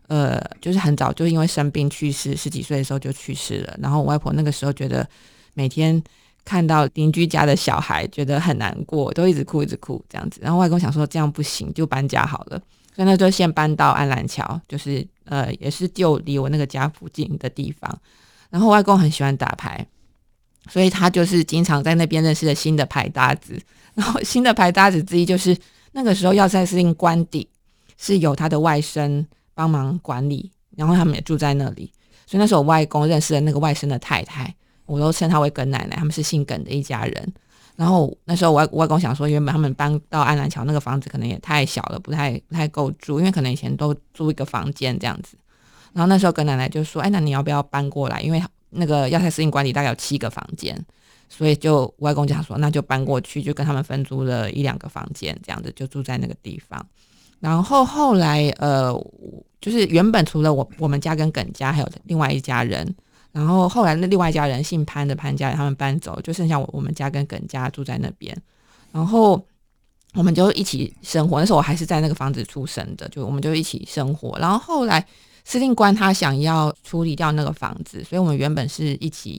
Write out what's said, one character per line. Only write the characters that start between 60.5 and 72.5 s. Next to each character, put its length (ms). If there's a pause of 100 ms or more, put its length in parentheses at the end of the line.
我， 240
我 80
们 140
家 160
跟 160
耿 200
家 200
还 80
有 100 (140)
另 120
外 140
一 100
家 220
人， 320 (380)
然 120
后 240
后 160
来 120
那 100
另 120
外 120
一 20
家 140
人 160
姓 220
潘 220
的 80
潘 220
家 120
人 80
他 80
们 100
搬 260
走， 220
就 100
剩 160
下 100
我， 140
我 80
们 140
家 160
跟 160
耿 220
家 200
住 160
在 140
那 180
边。 180 (580)
然 120
后 400 (720)
我 80
们 120
就 180
一 100
起 400
生 260
活， 120
那 40
时 80
候 60
我 40
还 140
是 80
在 160
那 80
个 60
房 180
子 120
出 200